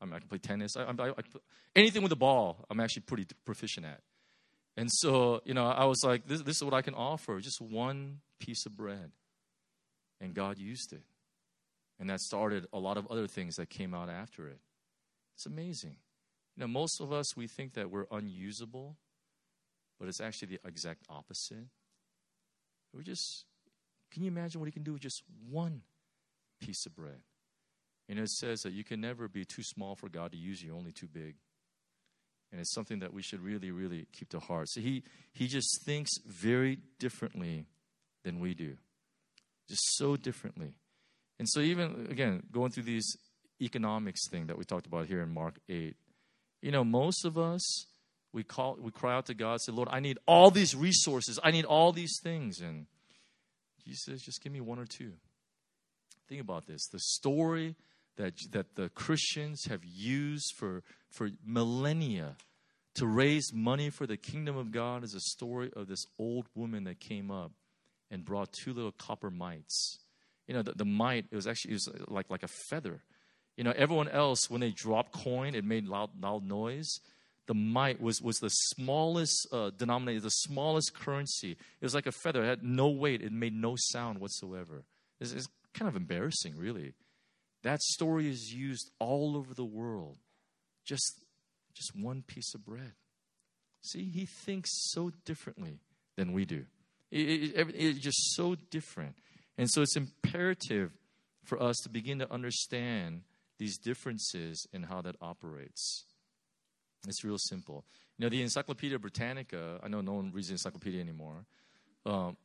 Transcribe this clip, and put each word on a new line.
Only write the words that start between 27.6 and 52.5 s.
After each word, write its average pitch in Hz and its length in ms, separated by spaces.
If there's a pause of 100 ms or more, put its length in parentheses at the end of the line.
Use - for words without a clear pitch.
And 104 100
it 110 100
says 117 340
that 92 100
you 104 120
can 110 160
never 117 280
be 95 160
too - 180
small 98 320
for 101 140
God 85 240
to 85 60
use 90 240
you, 80 120
only 85 180
too - 140
big. 78 280 (1160)
And 90 100
it's 85 120
something 107 280
that 92 120
we 95 100
should 95 180
really, 95 300
really 87 420
keep - 180
to 82 100
heart. 80 300
So 117 100
he, 127 240 (280)
he 123 140
just - 380
thinks 147 260 (160)
very 123 520 (200)
differently 87 680 (580)
than 87 160
we 90 140
do. 78 220 (920)
Just - 300
so 143 180
differently. - 560 (640)
And 117 80
so 147 140
even, 160 500
again, 113 400
going 123 200
through 120 140
these 113 320 (440)
economics 110 680
thing 82 180
that 80 100
we 87 80
talked 90 220
about 82 200
here 90 140
in 82 80
Mark 80 300 (100)
eight, 82 280 (640)
you 143 80
know, 139 140
most 135 420
of 160 100
us, 170 500 (460)
we 113 100
call, 131 380
we 113 100
cry 123 240
out 131 120
to 123 80
God, 113 260
say, 117 120
"Lord, 123 180
I 135 100
need 123 260
all 175 240
these 175 240
resources. 135 680
I 160 60
need 160 140
all 165 280
these 170 300
things." 143 380